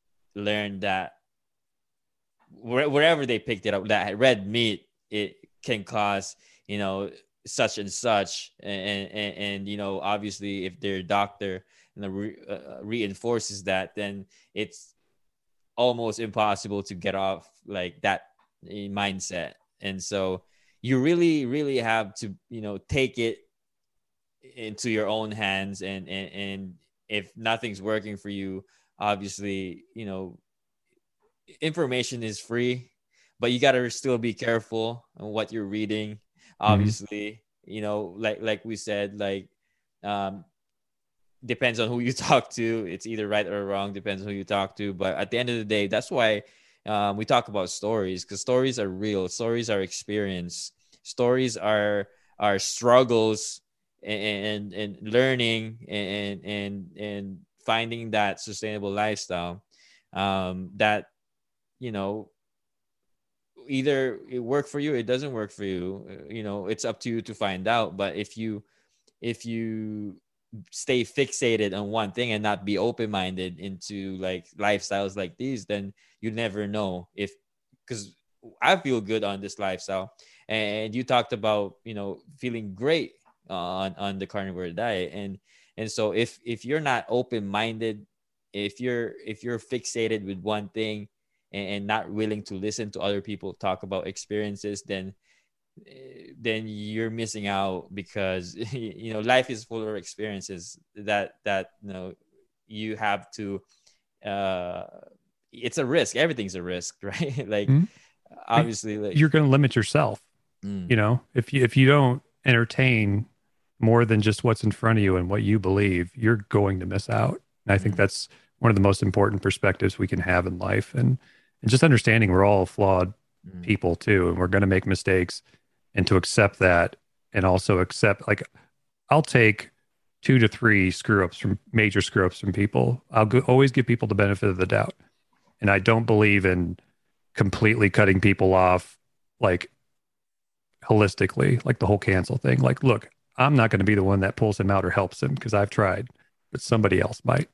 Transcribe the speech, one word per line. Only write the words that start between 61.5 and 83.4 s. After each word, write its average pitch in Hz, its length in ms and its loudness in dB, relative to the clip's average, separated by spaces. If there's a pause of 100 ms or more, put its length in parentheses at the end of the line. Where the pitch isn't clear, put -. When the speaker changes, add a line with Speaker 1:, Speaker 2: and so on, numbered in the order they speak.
Speaker 1:
you 123 140 -10
know, 101 380 -6 (1400)
either 131 600 0
it 123 120 -6
work 139 260 -2
for 147 140 -8
you, 147 140 -2
it 120 120 -2
doesn't 131 260 -2
work 107 200 -6
for 104 120 -10
you. 95 460 -6
Uh, 90 220 -18
you 110 100 -10
know, 101 240 -8
it's 110 180 -4
up 113 160 -6
to 120 100 -6
you 113 120 -4
to 110 120 -12
find 95 340 -4
out. 110 280 0
But 95 200 -4
if 104 200 -8
you, 110 280 -8 (560)
if 117 260 -6
you 110 720 -8 (500)
stay 127 340 0
fixated 110 720 0
on 104 100 -6
one 107 240 -2
thing 120 200 -2
and 104 100 -2
not 104 220 -2
be 101 140 -2
open-minded 95 800 -4
into, 98 580 -10
like, 92 300 -6 (100)
lifestyles 101 580 -2
like 92 220 -8
these, 123 280 -6
then 101 260 -6 (280)
you 110 100 -6
never 107 360 -4
know 98 480 -6
if, 101 160 -6 (560)
'cause 101 300 -12 (440)
I 165 160 4
feel 131 240 0
good 107 240 -2
on 98 160 -4
this 98 180 -12
lifestyle. 95 540 -4 (360)
And 107 460 -4
you 123 100 -4
talked 120 280 0
about, 104 520 -2
you 113 100 -14
know, 101 260 -10 (160)
feeling 113 380 -8
great 135 380 -2 (360)